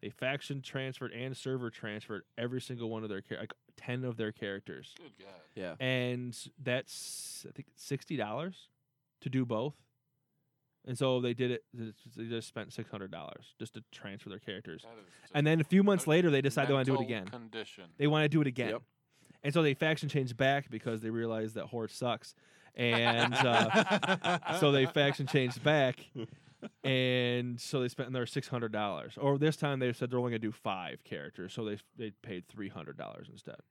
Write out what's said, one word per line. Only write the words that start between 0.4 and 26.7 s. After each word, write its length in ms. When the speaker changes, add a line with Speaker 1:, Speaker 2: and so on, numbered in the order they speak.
Speaker 1:
transferred 520
and 220
server 340
transferred 540
every 240
single 280
one 140
of 60
their 120
char-, 180
like, 140
ten 260
of 140
their 140
characters." 640
Speaker 2:
Good 140
God. 20
Speaker 3:
Yeah. 200
Speaker 1:
And 520
that's, 840
I 40
think, 240
sixty 420
dollars 520
to 80
do 160
both. 300
And 100
so 220
they 140
did 180
it. 220
They 520
just 220
spent 240
six 180
hundred 220
dollars 480
just 140
to 180
transfer 380
their 100
characters. 440
Speaker 2:
That 140
is 80
just 140
Speaker 1:
And 100
then 140
a 60
few 180
months 220
Speaker 2:
a 40
Speaker 1:
later, 220
they 100
decide 280
they 40
wanna 120
do 100
it 60
Speaker 2:
mental 160
Speaker 1:
again. 100
Speaker 2:
condition. 560
Speaker 1:
They 100
wanna 220
do 120
it 60
again. 220
Speaker 3:
Yep. 120
Speaker 1:
And 100
so 80
they 120
faction 360
changed 280
back 320
because 320
they 80
realized 460
that 120
Horde 240
sucks. 420
And, 580
uh, 1040
Speaker 4:
<laughs> 60
Speaker 1:
so 120
they 140
faction 420
changed 360
back. 420